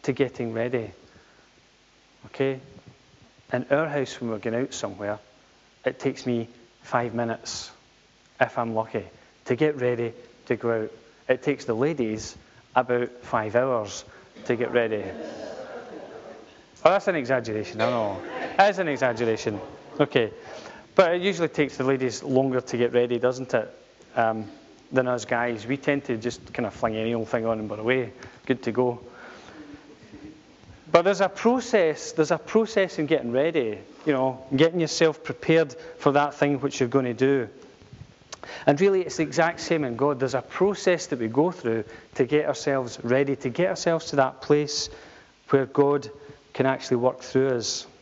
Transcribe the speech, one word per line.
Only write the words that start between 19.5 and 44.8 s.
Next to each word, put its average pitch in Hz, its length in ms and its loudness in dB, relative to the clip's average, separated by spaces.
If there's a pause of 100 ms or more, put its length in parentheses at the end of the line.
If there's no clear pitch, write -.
Okay. 120 320 2 (600)
But 175 200 8
it 180 80 0
usually 175 260 0
takes 143 280 0
the 131 80 -2
ladies 131 380 0
longer 131 400 2
to 127 160 -6
get 120 160 2
ready, 120 240 4
doesn't 127 340 -2
it, 113 260 -2 (360)
um, 110 320 0 (440)
than 131 180 2
us 120 180 -2
guys. 117 400 -2
We 135 100 -2
tend 143 300 -2
to 120 100 -2
just - 380 -8
kind 117 120 -2
of 98 60 -4
fling 110 240 -2
any 113 160 0
old 113 160 -2
thing 117 160 -2
on 113 140 0
and 107 100 -6
we're 104 120 -8
away. 120 320 0 (340)
Good 127 160 -2
to 117 100 -4
go. 120 280 0 (1900)
But 170 120 8
there's 190 180 2
a 190 80 4
process, 220 840 0
there's 156 180 2
a 160 80 2
process 208 600 0
in 156 80 0
getting 131 260 0
ready, 131 460 2 (280)
you 147 60 2
know, 131 300 0 (120)
getting 165 260 6
yourself 156 420 2
prepared 160 520 2 (240)
for 143 140 4
that 143 220 4
thing 143 260 2
which 139 200 -4
you're 123 80 4
gonna 127 240 2
do. 131 360 2 (1160)
And 143 160 4
really, 190 220 4
it's 160 140 -6
the 165 60 0
exact 165 380 0
same 156 240 0
in 117 120 -4
God. 139 220 2
There's 131 160 -2
a 131 60 0
process 185 680 0
that 131 100 -4
we 113 100 -2
go 143 220 2
through 113 340 -2 (300)
to - 100 2
get 151 220 2
ourselves 131 560 -2
ready, 135 340 2
to 127 140 -6
get 175 180 0
ourselves 170 380 0
to 147 100 -2
that 131 240 2
place 147 480 2 (600)